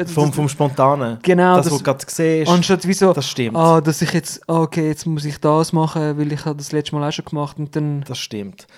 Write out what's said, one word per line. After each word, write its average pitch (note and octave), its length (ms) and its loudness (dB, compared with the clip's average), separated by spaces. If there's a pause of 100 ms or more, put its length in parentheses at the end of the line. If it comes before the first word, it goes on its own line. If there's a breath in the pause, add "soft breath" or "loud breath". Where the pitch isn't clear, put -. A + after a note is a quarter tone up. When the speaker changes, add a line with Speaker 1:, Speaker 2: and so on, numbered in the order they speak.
Speaker 1:
das F3 60 -8
Speaker 2:
vom, D3+ 200 2
vom D3 160 0
Spontanen. C3+ 760 0
Speaker 1:
Genau, F3+ 340 4
Speaker 2:
Das, C#3 100 2
Speaker 1:
das E3 80 -2
Speaker 2:
was C#3+ 60 0
du - 40 -10
gerade C#3 240 -2
siehst, D#3+ 420 0
Speaker 1:
anstatt F3+ 380 2
wie F#3+ 60 2
so, F#3+ 180 4
Speaker 2:
das C#3 160 -4
stimmt. A#2 280 -4
Speaker 1:
ah, E3 260 6
dass D3+ 180 0
ich D#3+ 120 -2
jetzt, - 360 -6
ah, E3 120 2
okay, D#3+ 280 0
jetzt D3+ 180 -4
muss D#3 200 -4
ich C#3+ 120 -8
das D#3 360 2
machen, D#3 440 0
weil D3 140 -2
ich D3 140 -6
habe D3 100 -4
das C#3+ 160 -14
letzte D3+ 240 -4
Mal D3 120 -2
auch D3+ 40 -2
schon - 140 -8
gemacht D3 320 -6
und D3 180 -8
dann D3 300 -2
Speaker 2:
Das B2 120 -10
stimmt. G2+ 480 -12 (120)